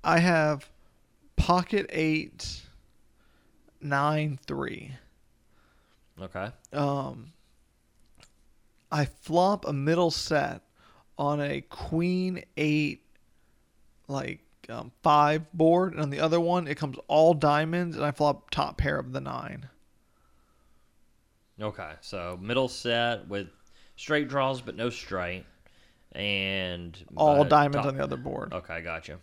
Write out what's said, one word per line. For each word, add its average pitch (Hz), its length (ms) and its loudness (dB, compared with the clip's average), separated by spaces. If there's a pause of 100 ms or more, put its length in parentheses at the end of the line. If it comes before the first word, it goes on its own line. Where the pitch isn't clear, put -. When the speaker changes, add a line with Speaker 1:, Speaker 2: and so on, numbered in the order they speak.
Speaker 1:
I 165 160 4
have 156 500 2 (680)
pocket 180 540 2
eight, - 720 -2 (1200)
nine, 147 560 0 (100)
three. 139 440 -8 (1300)
Speaker 2:
Okay. 95 280 -8 (240)
Speaker 1:
Um, 139 580 -4 (1600)
I 147 140 2
flop 180 600 2
a 147 80 -4
middle 160 380 2
set 143 500 -2 (560)
on 147 220 -2
a 143 220 -4
queen 180 840 -2 (140)
eight, 151 480 0 (1000)
like, 135 360 -8 (260)
um, 117 220 -12 (120)
five 151 500 4
board, 170 400 4
and 151 80 -4
on 143 80 -2
the 143 100 -6
other 160 200 2
one, 170 280 0
it 143 80 -2
comes 139 220 -6 (100)
all 160 260 8
diamonds, 156 640 2
and 147 100 -2
I 147 60 0
flop 147 400 0
top 143 260 -4
pair 147 200 0
of 127 160 -6
the 135 80 -6
nine. 131 460 -10 (1900)
Speaker 2:
Okay, 98 300 -8 (100)
so 90 400 -10
middle 123 260 0
set 117 600 -2
with 98 200 -6 (480)
straight 147 320 -2
draws, 135 340 -2
but - 140 -12
no 117 140 -2
straight, 92 560 -6 (680)
and 95 840 -4 (180)
Speaker 1:
All 147 260 6
Speaker 2:
uh, - 20 6
Speaker 1:
diamonds 143 340 4
Speaker 2:
top - 100 -2
Speaker 1:
on 135 100 -4
the 139 60 -2
other 139 140 -4
board. - 360 -8
Speaker 2:
Okay, 85 280 -10
gotcha. 82 420 -10